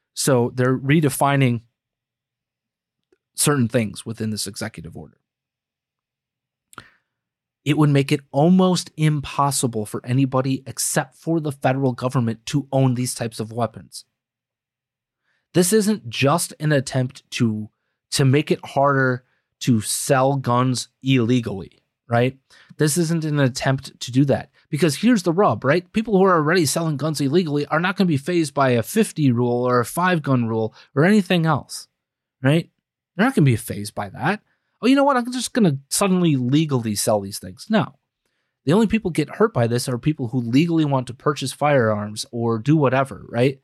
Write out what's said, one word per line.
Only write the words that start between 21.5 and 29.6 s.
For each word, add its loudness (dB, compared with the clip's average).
right? 0
This 0
isn't -2
an 0
attempt -2
to -10
do 4
that. -2
Because 0
here's 2
the 0
rub, 2
right? 0
People 0
who 6
are 6
already 2
selling -2
guns -4
illegally 0
are -2
not -2
gonna 2
be 2
fazed -2
by 2
a 2
fifty 0
rule 0